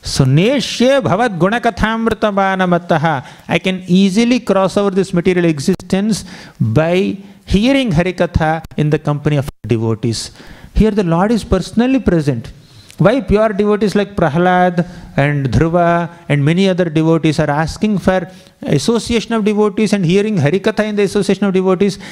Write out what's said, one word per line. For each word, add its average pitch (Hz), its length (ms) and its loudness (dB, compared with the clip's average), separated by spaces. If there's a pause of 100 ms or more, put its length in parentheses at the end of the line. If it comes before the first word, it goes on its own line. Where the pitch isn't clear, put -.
So, - 220 -2
neshye 233 760 2
bhavat 196 360 -2
gunakathamritamanamattah. 190 1900 0 (220)
I 175 120 0
can 185 280 -4
easily 196 520 2
cross 190 380 0
over 202 140 0
this 185 220 -2
material 175 320 0
existence 185 800 -2 (360)
by 170 580 0 (280)
hearing 247 460 2
Harikatha 165 720 0 (140)
in 151 120 0
the 151 100 0
company 147 380 -2
of 139 120 -4 (160)
devotees. 113 680 -2 (420)
Here 214 180 2
the 202 120 0
Lord 175 280 0
is 214 120 0
personally 240 560 0
present. 143 520 -2 (480)
Why 220 220 4
pure 208 280 2
devotees 208 460 0
like 202 200 -2
Prahlad 175 720 2 (300)
and 139 320 0
Dhruva 170 600 2 (200)
and 143 140 2
many 175 240 2
other 185 180 0
devotees 160 540 0
are 151 100 0
asking 165 500 -2
for 185 280 0 (340)
association 226 720 -2
of 214 120 0
devotees 208 480 0
and 202 100 0
hearing 202 340 2
Harikatha 190 460 0
in 214 120 -4
the 208 80 2
association 196 420 0
of 196 80 0
devotees? 185 460 0 (120)